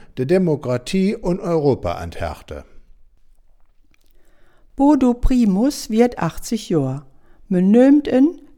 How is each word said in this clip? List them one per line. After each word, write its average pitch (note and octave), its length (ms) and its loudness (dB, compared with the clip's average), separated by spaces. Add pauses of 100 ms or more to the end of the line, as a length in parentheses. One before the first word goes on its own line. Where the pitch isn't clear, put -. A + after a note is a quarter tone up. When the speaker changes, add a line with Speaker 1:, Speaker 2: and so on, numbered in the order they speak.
(160)
Speaker 1:
der C3 120 -6
Demokratie F3+ 880 -2
und - 280 -6
Europa C#3 540 -2
an E2+ 180 -12
Härte. D2+ 500 -12 (2250)
Speaker 2:
Bodo C4+ 360 2
Primus A#3+ 760 0
wird A#3 300 0
achtzig - 500 -6
Jahre. C#3 360 -2 (440)
Man F#3 220 2
nennt C4+ 360 6
ihn C4+ 340 0 (160)